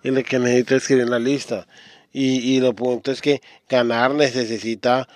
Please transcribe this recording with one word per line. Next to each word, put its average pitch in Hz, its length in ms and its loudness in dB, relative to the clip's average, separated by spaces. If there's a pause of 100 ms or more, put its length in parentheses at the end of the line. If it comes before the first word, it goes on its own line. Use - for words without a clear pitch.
y 131 80 -4
lo 131 120 0
que 131 160 -2
necesita 123 380 2
escribir 131 280 2
en 120 60 -2
la 123 80 0
lista. 120 480 -4 (480)
Y, 131 240 0
y 131 220 0
lo 127 140 2
punto 123 380 -4
es 127 80 -8
que 143 220 0 (260)
ganar 120 460 2
necesita, 123 1000 -2